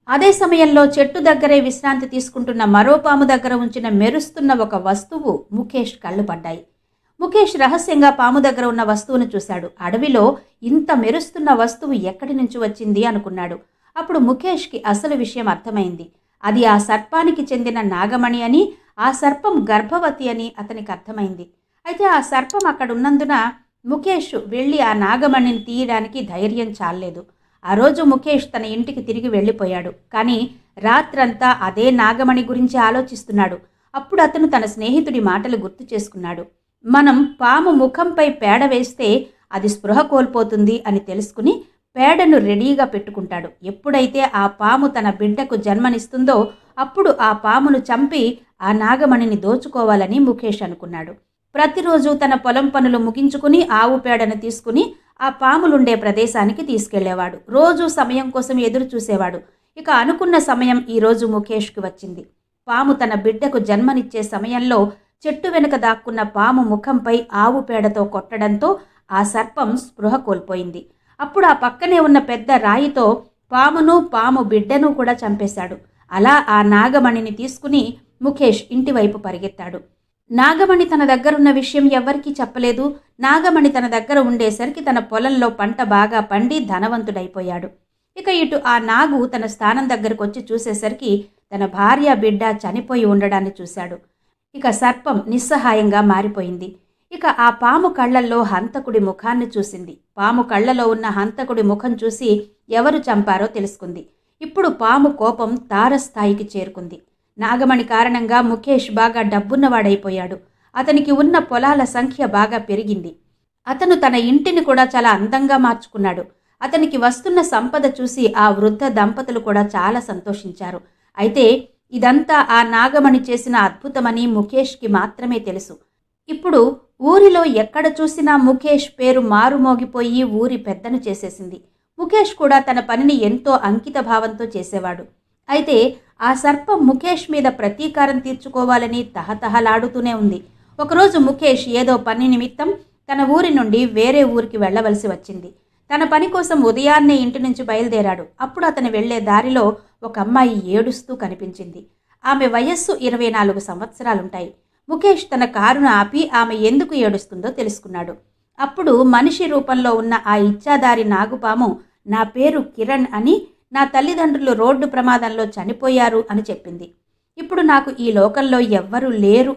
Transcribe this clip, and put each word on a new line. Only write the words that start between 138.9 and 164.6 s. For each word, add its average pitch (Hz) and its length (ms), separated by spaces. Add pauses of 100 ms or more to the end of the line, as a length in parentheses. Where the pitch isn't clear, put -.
తహతహలాడుతూనే 226 1080
ఉంది. 202 300 (360)
ఒకరోజు 339 380
ముఖేష్ 269 520
ఏదో 247 280
పని 233 300
నిమిత్తం 254 460 (380)
తన 269 200
ఊరి 330 240
నుండి 233 300
వేరే 240 380
ఊరికి 233 340
వెళ్ళవలసి 208 500
వచ్చింది. 180 460 (420)
తన 311 80
పని 311 240
కోసం 339 340
ఉదయాన్నే 285 540
ఇంటి 247 240
నుంచి 254 240
బయలుదేరాడు. 214 640 (160)
అప్పుడు 262 240
అతను 254 240
వెళ్లే 226 300
దారిలో 214 560 (280)
ఒక 220 160
అమ్మాయి 220 500
ఏడుస్తూ 247 460
కనిపించింది. 185 720 (400)
ఆమె 269 220
వయస్సు 269 440 (100)
ఇరవై 240 280
నాలుగు 202 300
సంవత్సరాలుంటాయి. 196 960 (360)
ముఖేష్ 339 340
తన 247 220
కారును 247 420
ఆపి 247 460
ఆమె 233 220
ఎందుకు 240 400
ఏడుస్తుందో 202 520
తెలుసుకున్నాడు. 196 680 (440)
అప్పుడు 277 440
మనిషి 262 420
రూపంలో 262 480
ఉన్న 226 340
ఆ 208 80
ఇచ్చాదారి 226 680
నాగుపాము, 220 760 (280)
"నా 220 160
పేరు 269 360
కిరణ్ 254 540
అని, 285 340 (260)
నా 277 100
తల్లిదండ్రులు 277 680
రోడ్డు 254 340